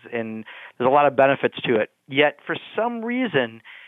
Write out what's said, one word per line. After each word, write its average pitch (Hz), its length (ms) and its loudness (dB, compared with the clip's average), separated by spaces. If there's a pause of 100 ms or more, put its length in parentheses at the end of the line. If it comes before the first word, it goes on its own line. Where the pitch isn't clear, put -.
(140)
and 110 320 -8 (320)
there's 123 100 0
a 131 40 4
lot 143 160 6
of 131 80 0
benefits 135 400 2 (100)
to 123 120 2
it. 107 120 -2 (180)
Yet, 143 380 0
for 165 100 -6 (200)
some 233 280 -4
reason, 160 600 -2 (240)